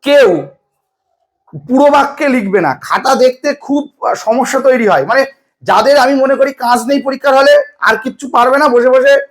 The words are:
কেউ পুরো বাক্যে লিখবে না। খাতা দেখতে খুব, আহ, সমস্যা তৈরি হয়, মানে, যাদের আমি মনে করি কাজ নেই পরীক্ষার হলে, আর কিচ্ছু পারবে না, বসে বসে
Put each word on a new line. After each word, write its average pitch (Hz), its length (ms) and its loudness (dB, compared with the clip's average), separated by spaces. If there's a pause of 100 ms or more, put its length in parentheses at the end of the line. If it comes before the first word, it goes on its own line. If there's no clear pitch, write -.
কেউ 233 440 2 (1200)
পুরো 285 220 2
বাক্যে 277 380 -2
লিখবে 208 320 -2
না। 143 220 -2
খাতা 254 320 -2
দেখতে 254 400 0
খুব, 285 500 -8
আহ, - 100 -2
সমস্যা 254 460 -4
তৈরি 254 260 0
হয়, 151 200 0
মানে, 262 200 0 (360)
যাদের 220 360 2
আমি 262 160 2
মনে 269 200 0
করি 269 180 -4
কাজ 247 340 -2
নেই 277 160 -2
পরীক্ষার 269 340 -2
হলে, 285 260 4 (160)
আর 220 180 0
কিচ্ছু - 340 -12
পারবে 254 280 0
না, 302 100 0
বসে 240 200 2
বসে 262 320 2 (100)